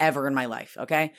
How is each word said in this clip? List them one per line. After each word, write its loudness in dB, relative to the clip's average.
ever 2
in 0
my 0
life, -10
okay? 0